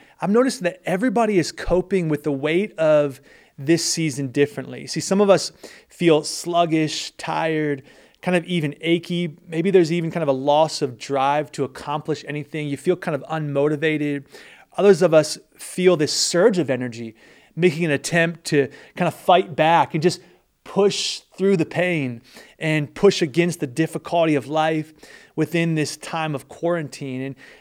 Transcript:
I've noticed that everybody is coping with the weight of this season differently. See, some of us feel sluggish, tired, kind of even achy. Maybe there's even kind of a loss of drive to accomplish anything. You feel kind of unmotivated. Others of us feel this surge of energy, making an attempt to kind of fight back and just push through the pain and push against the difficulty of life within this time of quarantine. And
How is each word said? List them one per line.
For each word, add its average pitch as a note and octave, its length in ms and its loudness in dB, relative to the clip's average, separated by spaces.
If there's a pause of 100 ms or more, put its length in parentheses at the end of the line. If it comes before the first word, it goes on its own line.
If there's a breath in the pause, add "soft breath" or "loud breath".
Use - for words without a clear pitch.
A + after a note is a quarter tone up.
(200 loud breath)
I've E3+ 100 -2
noticed A#3+ 320 2
that F3 220 -4
everybody G#3+ 520 0
is E3 140 0
coping F3+ 580 -2
with D3 140 -2
the D#3 80 -2
weight D#3 480 -2
of D3+ 420 2 (380 soft breath)
this D#3+ 260 2
season C#3+ 440 -2
differently. C3 580 -2
See, D#3 140 -6
some G3 200 0
of G3+ 80 4
us F#3 220 4 (380 loud breath)
feel D#3+ 340 2
sluggish, D#3+ 920 -2
tired, D#3 680 -4 (380 soft breath)
kind F3+ 160 -2
of F3 80 0
even D#3+ 380 -4
achy. E3+ 540 -2 (120)
Maybe E3 240 -2
there's F3 180 4
even E3 220 -2
kind E3+ 100 -4
of D3+ 60 -2
a C#3 40 2
loss D3 480 2
of C3 160 -4
drive C#3 560 -2
to C#3 120 -4
accomplish D3 640 -8
anything. D3 400 -8
You C#3 80 -6
feel F3 180 0
kind F3 220 -6
of C3 120 -6
unmotivated. D3 1000 -2 (500 loud breath)
Others F#3 260 6
of E3+ 100 8
us D#3 260 6 (180)
feel F3+ 400 2
this D3+ 160 0
surge F#3 460 2
of C#3 120 -2
energy, A#2+ 460 -6 (380 soft breath)
making E3 300 0
an D#3+ 60 0
attempt E3 560 -2
to C#3+ 200 2 (300 loud breath)
kind F3 100 0
of D#3 60 -2
fight F#3+ 420 2
back D#3 380 2
and D#3+ 100 -2
just E3+ 200 0 (420 soft breath)
push - 540 -2 (180)
through G3 180 2
the E3 120 0
pain D3 560 -4 (360 loud breath)
and D#3 360 -2
push - 260 4
against E3+ 400 0
the D3+ 60 -4
difficulty D#3+ 680 0
of B2+ 140 -2
life D#3 460 -2 (420 loud breath)
within E3 380 0
this D3+ 240 -4
time D#3+ 360 -6
of C3 140 -10
quarantine. D3 720 -6
And C3+ 160 -10 (240 loud breath)